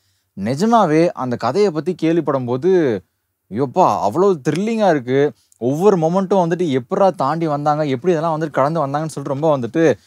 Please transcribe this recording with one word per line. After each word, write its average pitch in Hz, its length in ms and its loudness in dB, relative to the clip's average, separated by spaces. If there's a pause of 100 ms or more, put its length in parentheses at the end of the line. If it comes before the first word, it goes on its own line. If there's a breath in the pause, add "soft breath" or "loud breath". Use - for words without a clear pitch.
(400)
நிஜமாவே 165 680 2
அந்த 123 280 -6
கதையை 170 340 0
பத்தி 160 320 -4
கேள்விப்படும் 151 440 0
போது, 131 560 0 (520)
"ஐயோப்பா, 123 540 0
அவ்வளோ 170 400 0
த்ரில்லிங்கா 208 420 0
இருக்கு." 139 420 0 (260)
ஒவ்வொரு 160 380 2
மொமெண்ட்டும் 175 540 0
வந்துட்டு 175 200 -2
எப்படிடா 190 400 2
தாண்டி 160 360 -2
வந்தாங்க, 151 400 0
எப்படி 139 260 -2
இதெல்லாம் 156 280 -2
வந்துட்டு 160 100 -4
கடந்து 147 360 0
வந்தாங்கன்னு 147 220 -4
சொல்லிட்டு 143 320 -6
ரொம்ப 156 180 2
வந்துட்டு 131 360 2 (120 loud breath)